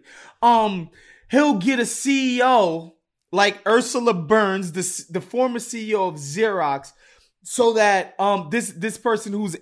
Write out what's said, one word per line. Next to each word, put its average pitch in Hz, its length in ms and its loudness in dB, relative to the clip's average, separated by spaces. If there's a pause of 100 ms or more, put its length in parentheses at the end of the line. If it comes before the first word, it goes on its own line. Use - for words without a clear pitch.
(400)
Um, 214 500 2 (420)
he'll 285 260 4
get 240 220 0
a 233 60 -2
C 262 520 -2
E 247 60 2
O 175 500 2 (380)
like 202 340 0
Ursula 233 480 2
Burns, 190 560 0
the 175 100 -6
s-, - 260 -8
the 175 140 -8
former 240 380 -4
C 226 320 -10
E 214 60 2
O 190 100 0
of 170 100 -6
Xerox, 147 760 -4 (520)
so 233 280 2
that, 208 480 2
um, 190 320 0
this, 233 180 -2
this 214 260 -8
person 220 360 -2
who's 202 300 -4